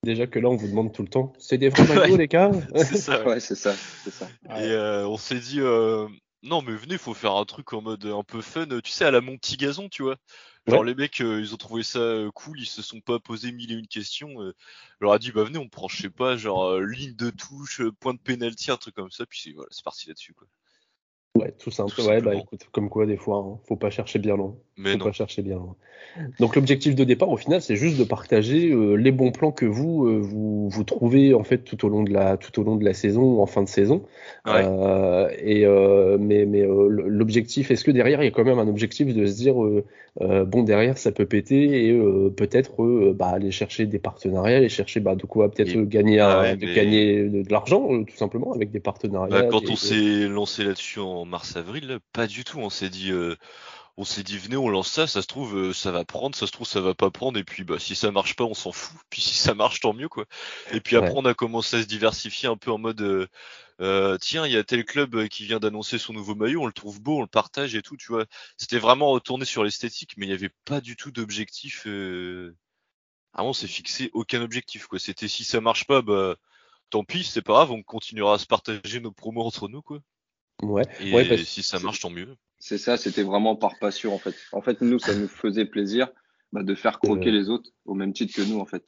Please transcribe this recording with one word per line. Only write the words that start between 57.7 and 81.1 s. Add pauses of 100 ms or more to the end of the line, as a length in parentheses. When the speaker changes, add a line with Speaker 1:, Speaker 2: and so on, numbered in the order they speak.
Speaker 2:
si
ça
marche
pas,
on
s'en
fout. (140)
Puis
si
ça
marche,
tant
mieux,
quoi. » (480)
Et
puis
après,
Speaker 1:
Ouais.
Speaker 2:
on
a
commencé
à
se
diversifier
un
peu
en
mode,
euh, (540)
euh, «
Tiens,
il
y
a
tel
club,
euh,
qui
vient
d'annoncer
son
nouveau
maillot,
on
le
trouve
beau,
on
le
partage
et
tout,
tu
vois. » (320)
C'était
vraiment
retourné
sur
l'esthétique,
mais
il
y
avait (120)
pas
du
tout
d'objectif,
euh, (800)
vraiment,
on
s'est
fixé
aucun
objectif,
quoi.
C'était,
si
ça
marche
pas,
bah, (540)
tant
pis,
c'est
pas
grave,
on
continuera
à
se
partager
nos
promos
entre
nous,
quoi. (640)
Speaker 1:
Ouais. (180)
Speaker 2:
Et